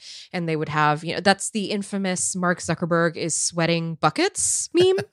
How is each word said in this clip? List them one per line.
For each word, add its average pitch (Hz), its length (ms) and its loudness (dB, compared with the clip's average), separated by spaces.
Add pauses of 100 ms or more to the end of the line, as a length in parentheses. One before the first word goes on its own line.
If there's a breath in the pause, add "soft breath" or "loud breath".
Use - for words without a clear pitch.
(320 loud breath)
And 175 160 -2
they 160 60 2
would 151 140 -2
have, 151 340 2
you 160 120 -4
know, 90 60 -4
that's 190 300 2
the 196 220 -4
infamous 196 640 -2
Mark 180 240 2
Zuckerberg 170 560 0
is 165 200 -2
sweating 165 600 0
buckets - 760 0
meme. 370 260 4 (140)